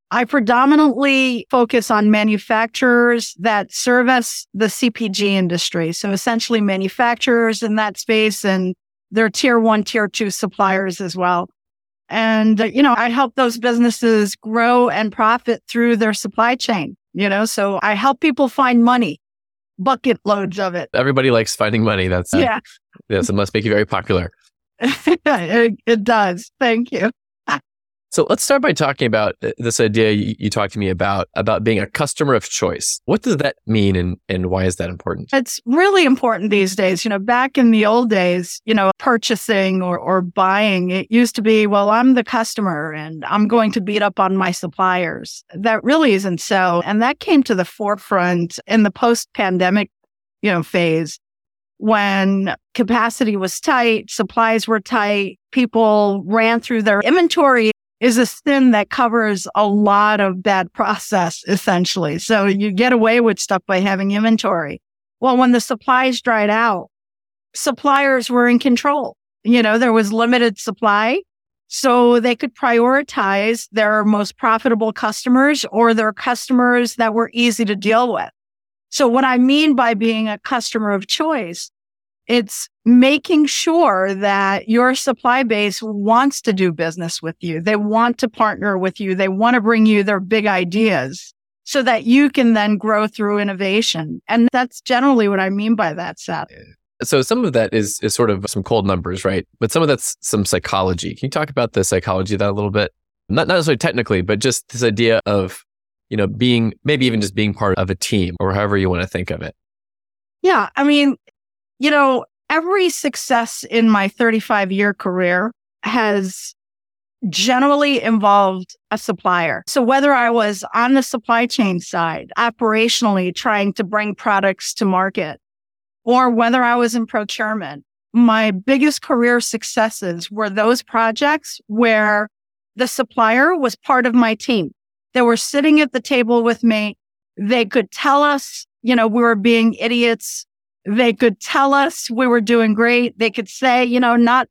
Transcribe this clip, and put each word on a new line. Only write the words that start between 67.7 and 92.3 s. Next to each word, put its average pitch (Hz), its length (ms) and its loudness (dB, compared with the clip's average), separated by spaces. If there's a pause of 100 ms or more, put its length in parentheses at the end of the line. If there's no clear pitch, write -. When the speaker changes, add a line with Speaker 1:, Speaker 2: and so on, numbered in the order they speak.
Speaker 1:
were 240 200 4
in 240 100 4
control. 277 580 0 (280)
You 240 180 4
know, 214 160 2
there 240 140 2
was 220 200 2
limited 233 460 0
supply, 220 640 -2 (460)
so 240 500 4
they 240 160 0
could 247 220 -6
prioritize 233 1120 0
their 214 340 0
most 208 320 0
profitable 226 560 0
customers 262 760 0
or 226 280 2
their 220 180 0
customers 247 840 0
that 226 180 0
were 226 180 -2
easy 233 320 0
to 202 120 -2
deal 220 360 0
with. - 180 -6 (600)
So 277 160 0
what 247 180 2
I 254 140 2
mean 277 380 4
by 233 180 2
being 220 340 -2
a 208 120 -8
customer 220 500 -4
of 202 160 -2
choice, 240 640 -4 (580)
it's 233 400 -2 (160)
making 277 640 4
sure 220 680 0
that 196 540 0
your 247 260 2
supply 254 480 0
base 208 400 -2
wants 220 580 0
to 226 120 -2
do 185 200 0
business 165 480 -6
with 160 200 -8
you. 165 200 -6
They 208 140 -2
want 220 440 0
to 247 100 -2
partner 208 500 -2
with 185 220 -4
you. 190 160 -4
They 190 120 0
want 220 260 2
to 247 60 2
bring 220 260 4
you 208 180 4
their 196 160 -2
big 208 260 -2
ideas 180 880 -2 (300)
so 277 180 -2
that 233 220 -2
you 269 260 4